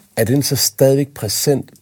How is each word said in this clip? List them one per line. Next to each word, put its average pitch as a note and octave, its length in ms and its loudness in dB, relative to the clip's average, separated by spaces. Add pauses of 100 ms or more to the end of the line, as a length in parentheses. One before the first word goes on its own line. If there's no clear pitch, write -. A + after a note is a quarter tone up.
(160)
er A#2 80 0
den C3+ 200 0
så C#3+ 120 -4
stadigvæk C#3 520 2
præsent - 640 -4 (100)